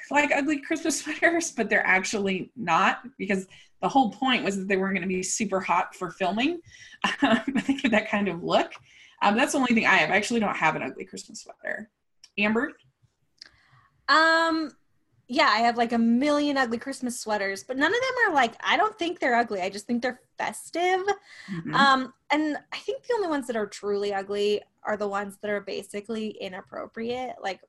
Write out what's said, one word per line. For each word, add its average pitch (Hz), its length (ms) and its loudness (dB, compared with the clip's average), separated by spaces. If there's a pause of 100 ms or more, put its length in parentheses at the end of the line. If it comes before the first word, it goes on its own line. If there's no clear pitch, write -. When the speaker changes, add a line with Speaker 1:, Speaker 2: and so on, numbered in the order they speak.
Speaker 1:
like 285 240 2
ugly 285 260 0
Christmas 320 420 -4
<laughs> - 20 -10
sweaters, 330 480 0
but 220 180 -2
they're 202 160 2
actually 190 720 0
not, 190 480 2 (160)
because 190 260 -2 (360)
the 180 80 0
whole 254 200 4
point 240 340 0
was 196 140 -2
that 190 100 -6
they 196 100 2
weren't 190 180 0
gonna 185 100 -4
be 185 160 -2
super 214 380 -2
hot 190 340 0
for 165 180 -8
filming. 233 540 -2
<laughs> - 560 -6
Um, 233 200 4 (120)
but 233 120 -2
they 269 100 0
give 240 160 -2
that 214 180 2
kind 202 180 -2
of 170 160 -4
look. 190 280 2 (500)
Um, 214 160 4
that's 294 140 2
the 302 80 2
only 240 160 2
thing 196 100 2
I 175 120 6
have. 156 120 4
I 180 60 2
actually 226 240 0
don't 202 160 0
have 156 200 2
an 151 60 -6
ugly - 240 -8
Christmas - 360 -16
sweater. - 500 -10 (460)
Amber? 220 360 0 (1400)
Speaker 2:
Um, 320 640 4 (560)
yeah, 269 220 4
I 214 100 4
have, 233 180 2
like, 240 140 0
a 233 60 2
million 277 600 2
ugly 240 200 0
Christmas 247 420 -8
sweaters, 196 440 -4
but 254 140 -8
none 302 140 2
of 480 80 0
them 508 280 0
are, 349 60 0
like, 247 200 2 (100)
I 214 140 2
don't 415 200 0
think 339 220 -4
they're 254 160 2
ugly. 226 260 0
I 190 80 -2
just 196 180 -10
think 240 140 -2
they're 247 200 -4 (160)
festive. 359 640 0 (500)
Speaker 1:
Mm-hmm. 175 220 -6
Speaker 2:
Um, 262 400 4 (180)
and 302 260 0 (160)
I - 40 -8
think 523 260 -8
the 480 120 -2
only 392 140 0
ones 285 180 -2
that 233 80 -4
are 208 100 -2
truly 202 480 -4
ugly 202 480 -2 (220)
are 214 140 -2
the 208 100 -4
ones 196 340 -6
that 208 80 -4
are 202 120 -2
basically 208 680 -8
inappropriate, 226 1120 -10
like 190 280 -6